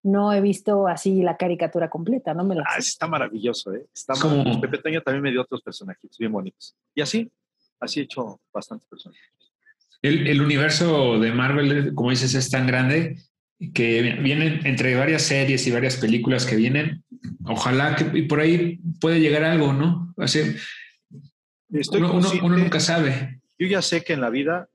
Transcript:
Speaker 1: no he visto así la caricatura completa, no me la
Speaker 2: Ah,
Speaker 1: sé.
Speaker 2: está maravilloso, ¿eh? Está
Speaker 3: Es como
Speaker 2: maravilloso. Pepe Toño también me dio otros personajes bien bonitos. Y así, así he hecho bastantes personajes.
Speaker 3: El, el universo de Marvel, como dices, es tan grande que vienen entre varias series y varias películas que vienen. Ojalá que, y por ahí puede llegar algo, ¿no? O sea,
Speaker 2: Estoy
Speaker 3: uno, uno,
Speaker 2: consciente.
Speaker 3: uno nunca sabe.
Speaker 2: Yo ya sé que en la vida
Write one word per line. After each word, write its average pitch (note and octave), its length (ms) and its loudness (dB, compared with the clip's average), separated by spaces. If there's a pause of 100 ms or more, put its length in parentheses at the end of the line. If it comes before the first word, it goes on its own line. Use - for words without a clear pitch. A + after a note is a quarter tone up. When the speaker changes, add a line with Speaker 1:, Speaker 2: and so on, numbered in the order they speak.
Speaker 1:
no G3+ 320 2
he G3 80 2
visto G3+ 440 0
así F#3+ 360 0
la F3 160 0
caricatura E3+ 500 -2
completa, E3+ 460 -4
no F3+ 100 -2
me F#3+ 120 0
la D3 100 -4
Speaker 2:
Ah, - 140 -2
Speaker 1:
sé. - 100 -4
Speaker 2:
está - 160 -6
maravilloso, A#2 680 -4
¿eh? B2 220 -10
Está - 200 -8
Speaker 3:
Es C3+ 60 -4
como D3+ 180 2
Speaker 2:
maravilloso. C3+ 240 0
Pepe C3 160 -4
Toño D#3+ 220 -4
también C#3 220 -2
me C#3 80 -2
dio B2 120 0
otros B2 200 -8
personajes - 560 -16
bien A2+ 140 -4
bonitos. - 440 -8 (180)
Y D3+ 60 -4
así, A3 300 -4 (480)
así C#3+ 220 -6
he - 20 -6
hecho A2+ 380 -10 (120)
bastantes A2 360 -12
personajes. - 360 -20 (800)
Speaker 3:
El, C#3+ 240 0
el C#3+ 160 4
universo D3 760 2
de A2+ 140 2
Marvel, C#3+ 640 2
como B2+ 160 0
dices, B2+ 240 0
es C3 160 0
tan B2+ 160 0
grande C3 500 0 (580)
que A#2 280 2 (200)
vienen D3+ 440 0
entre B2+ 280 2
varias C#3+ 280 2
series C3+ 440 2
y B2 40 2
varias B2+ 260 0
películas A#2+ 500 2
que A2 100 0
vienen. C#3 480 0 (420)
Ojalá B2+ 500 0
que, D#3 220 0
y D#3+ 40 2
por D3 180 0
ahí E3+ 380 2 (220)
puede E3 200 4
llegar D3+ 240 4
algo, D#3 300 2
¿no? E3 420 0
O F3+ 100 -2
sea, D#3 180 2 (1300)
Speaker 2:
Estoy D#3+ 280 0
Speaker 3:
uno, F3 100 2
uno, E3+ 100 0
Speaker 2:
consciente. F3+ 260 0
Speaker 3:
uno F3+ 100 4
nunca E3+ 240 2
sabe. C#3 600 0 (180)
Speaker 2:
Yo F3+ 80 -2
ya F#3+ 160 0
sé E3 200 -2
que E3 120 -4
en C3 80 -2
la A#2 80 0
vida D#3 440 -2